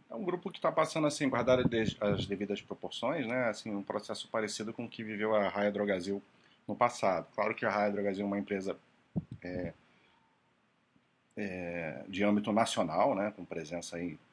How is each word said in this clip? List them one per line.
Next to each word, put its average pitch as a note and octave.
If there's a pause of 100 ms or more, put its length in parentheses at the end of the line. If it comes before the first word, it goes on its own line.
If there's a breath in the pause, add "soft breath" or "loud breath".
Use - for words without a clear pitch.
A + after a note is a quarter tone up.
(100)
é -
um G#3+
grupo F3+
que -
tá E3
passando, D#3
assim, D3
guardado B2
de-, A2+
as G2+
devidas G2
proporções, A#2
né? B2
Assim, G#2+
um G2+
processo G2+
parecido A2
com A#2+
o A2
que -
viveu G#2+
a G2+
Raia G2+
Drogasil G2+ (440 soft breath)
no G#2
passado. G2
Claro A2
que -
a A2
Raia G#2
Drogasil G2+
é -
uma G2+
empresa, G2 (600)
é, F2+ (1600 soft breath)
é, F2
de F#2
âmbito G#2
nacional, G#2+
né? G#2
Com F#2
presença E2+
aí E2+ (140 soft breath)